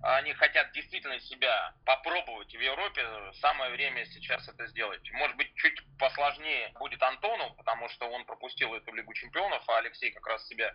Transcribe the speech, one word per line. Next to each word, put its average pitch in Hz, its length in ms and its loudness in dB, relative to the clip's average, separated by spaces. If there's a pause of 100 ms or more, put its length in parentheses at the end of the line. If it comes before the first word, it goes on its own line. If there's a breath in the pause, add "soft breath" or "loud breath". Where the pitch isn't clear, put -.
они 139 320 4
хотят 147 380 4
действительно 143 480 -8
себя 113 520 2 (120)
попробовать 135 680 0
в 113 80 -12
Европе, 135 460 0 (280)
самое 135 360 2
время 123 360 -2
сейчас - 420 -4
это 117 180 -10
сделать. 107 460 -6
Может 139 240 0
быть, - 180 -2
чуть - 260 2 (160)
посложнее 143 840 2
будет 135 200 -6
Антону, 135 540 2
потому 117 340 -2
что 120 220 -6
он 120 140 -8
пропустил 123 500 -4
эту 113 180 -10
Лигу 113 220 -10
Чемпионов, 165 540 -2
а 113 100 6
Алексей 113 320 -2
как - 160 -14
раз 110 220 -4
себя 113 260 -2